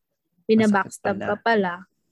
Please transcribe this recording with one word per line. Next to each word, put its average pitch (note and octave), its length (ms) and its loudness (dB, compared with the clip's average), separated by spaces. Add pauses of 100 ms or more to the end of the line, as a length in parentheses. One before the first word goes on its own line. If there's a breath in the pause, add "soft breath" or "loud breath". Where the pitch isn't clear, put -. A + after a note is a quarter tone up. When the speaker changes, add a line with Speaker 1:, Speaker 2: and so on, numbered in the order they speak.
(440)
Speaker 1:
binabackstab G#3 720 0
Speaker 2:
Masakit G3 60 -12
pala. G3+ 80 -8
Speaker 1:
ka G#3 80 -2
pala. G3+ 360 -2 (380)